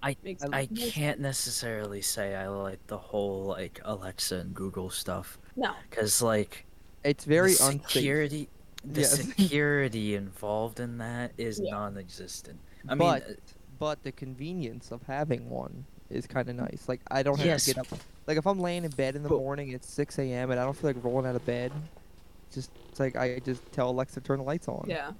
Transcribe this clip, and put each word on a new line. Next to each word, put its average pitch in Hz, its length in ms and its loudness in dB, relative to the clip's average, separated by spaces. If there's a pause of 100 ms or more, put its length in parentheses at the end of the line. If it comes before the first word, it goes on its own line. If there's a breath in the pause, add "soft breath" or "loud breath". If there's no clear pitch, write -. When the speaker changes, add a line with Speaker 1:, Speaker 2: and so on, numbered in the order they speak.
Speaker 1:
I, 139 200 0
Speaker 2:
Makes 185 300 -8
Speaker 1:
I 135 180 0
Speaker 2:
no 220 80 -4
sense. 240 140 -2
Speaker 1:
can't 147 280 0
necessarily 113 800 -2
say 98 340 -2
I 95 120 -4
like 98 380 -4
the 104 120 -6
whole, 98 480 0
like, 92 380 -4
Alexa 95 520 -4
and 90 180 -4
Google 92 360 -4
stuff. - 480 -4 (180)
Speaker 2:
No. - 340 -2
Speaker 1:
'Cause, 107 320 2
like, 110 440 2 (380)
Speaker 3:
It's 143 200 2
very 175 300 8
Speaker 1:
the - 60 6
Speaker 3:
unsafe. 139 520 4
Speaker 1:
security, 147 360 0 (360)
the 147 180 0
Speaker 3:
Yes. 139 240 4 (120)
<laughs> - 40 -
Speaker 1:
security 139 720 4
involved 107 680 -2
in 120 180 -6
that 120 400 -4
is 110 220 -4
Speaker 2:
Yeah. 101 100 -4
Speaker 1:
non-existent. 101 920 -8 (280 loud breath)
I 127 60 0
mean, 156 280 4
Speaker 3:
But, - 0 -
Speaker 1:
uh, - 100 -10 (460)
Speaker 3:
but 151 260 -2
the 135 80 -6
convenience 131 800 -8
of 117 100 -10
having 131 480 -2
one 127 360 -6 (240)
is - 160 -2
kinda 123 260 -2
nice. - 360 -6
Like, 127 120 0 (100)
I 135 120 4
don't 139 180 4
have 147 80 6
Speaker 1:
Yes. 147 160 4
Speaker 3:
to 135 100 4
get 131 40 -4
up. 127 100 -4 (380)
Like, 156 100 4
if 156 100 4
I'm 196 140 4
laying 175 240 0
in 160 80 -2
bed 135 240 2
in 147 60 -4
the 147 60 -2
Speaker 1:
But 151 100 6
Speaker 3:
morning, 139 320 -2
it's 127 180 -8
six - 300 -2
A 135 140 2
M, 127 180 0
and 123 100 4
I 127 40 4
don't 139 120 0
feel 156 140 2
like 123 140 -2
rolling 127 220 4
out 127 100 0
of 120 100 -2
bed, 123 260 0 (800)
just, 135 180 -8 (180)
it's - 120 -6
like, 135 160 2
I 127 240 0
just 127 320 -4
tell 135 180 2
Alexa 131 300 -2
to - 60 -16
turn 139 120 2
the 135 60 -4
lights 147 240 -2
on. - 200 -4
Speaker 2:
Yeah. 156 320 -4